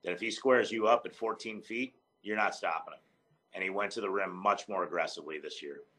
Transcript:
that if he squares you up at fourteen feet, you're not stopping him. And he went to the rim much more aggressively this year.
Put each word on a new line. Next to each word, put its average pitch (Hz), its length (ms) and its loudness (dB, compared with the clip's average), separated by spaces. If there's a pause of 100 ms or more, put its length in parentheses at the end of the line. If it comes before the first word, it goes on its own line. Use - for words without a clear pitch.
that 90 80 -2
if 85 80 -4
he 113 100 -2
squares 123 400 4
you 110 160 2
up 117 200 6
at - 80 -10
fourteen 110 480 -6
feet, 123 320 -6 (280)
you're 107 140 -2
not 104 180 4
stopping 80 400 -4
him. - 60 -20 (540)
And 95 80 -4
he 95 80 0
went 101 220 -2
to 117 80 -4
the 101 100 -2
rim 95 240 0
much 101 340 0
more 92 160 0
aggressively 78 540 -2
this 73 240 -10
year. 71 180 -10 (180)